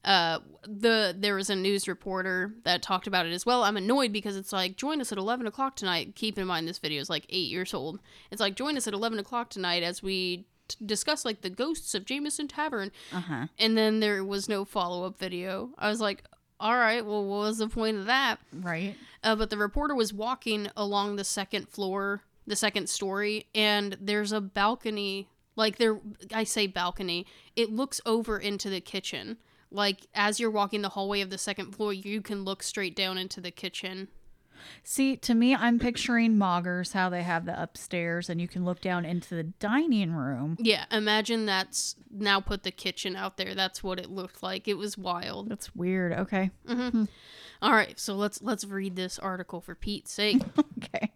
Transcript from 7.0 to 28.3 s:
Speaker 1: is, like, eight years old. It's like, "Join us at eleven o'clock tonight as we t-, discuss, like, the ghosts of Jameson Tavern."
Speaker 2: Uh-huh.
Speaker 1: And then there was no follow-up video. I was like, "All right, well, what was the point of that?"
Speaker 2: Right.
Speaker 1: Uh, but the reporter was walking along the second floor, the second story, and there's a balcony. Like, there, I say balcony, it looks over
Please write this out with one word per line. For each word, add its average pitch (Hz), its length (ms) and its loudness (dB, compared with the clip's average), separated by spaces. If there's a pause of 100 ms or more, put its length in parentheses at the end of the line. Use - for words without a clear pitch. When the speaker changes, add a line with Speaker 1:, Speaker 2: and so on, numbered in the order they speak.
Speaker 1:
is, - 80 -8
like, 156 200 -4
eight 175 220 -2
years 180 220 -4
old. 160 280 -6 (320)
It's 208 80 -8
like, 196 160 0
"Join 285 200 -2
us 226 120 -2
at 208 60 -4
eleven 220 260 0
o'clock 233 300 -6
tonight 175 340 0
as 175 180 -4
we 185 440 -2 (220)
t-, - 160 -10
discuss, 214 400 0
like, 220 180 -4
the 185 80 -4
ghosts 294 440 -4
of 196 100 -4
Jameson 294 440 -4
Tavern." 247 420 -4 (220)
Speaker 2:
Uh-huh. 165 340 -4 (120)
Speaker 1:
And 220 200 4
then 220 220 6
there 208 240 2
was 196 240 -4
no 202 160 0
follow-up 180 540 -4
video. 190 600 -6
I 208 100 0
was 214 120 0
like, 202 240 -2 (340)
"All 226 180 2
right, 226 300 4
well, 208 180 0
what 196 140 -2
was 214 200 0
the 220 100 0
point 220 300 0
of 196 80 -4
that?" 254 340 2 (120)
Speaker 2:
Right. 180 440 -4 (260)
Speaker 1:
Uh, 220 140 4
but 220 140 0
the 208 80 -4
reporter 277 360 0
was 220 180 2
walking 214 640 -2
along 202 400 0
the 202 80 -4
second - 440 -4
floor, 196 540 -2 (240)
the 202 100 -2
second 202 320 2
story, 208 680 -2
and 208 460 4
there's 208 320 0
a 214 80 2
balcony. 202 880 0 (280)
Like, 220 220 2
there, 220 220 4 (340)
I 220 80 2
say 214 240 2
balcony, 180 600 -2 (280)
it 226 160 2
looks 254 340 -2
over 220 360 2